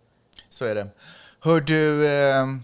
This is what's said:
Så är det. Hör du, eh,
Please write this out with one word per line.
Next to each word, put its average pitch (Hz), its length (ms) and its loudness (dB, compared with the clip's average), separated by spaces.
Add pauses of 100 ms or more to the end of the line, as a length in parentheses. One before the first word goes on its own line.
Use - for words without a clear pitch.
(480)
Så - 160 -10
är 107 100 -4
det. 101 140 -6 (520)
Hör 160 200 2
du, 151 480 0
eh, 139 380 2 (180)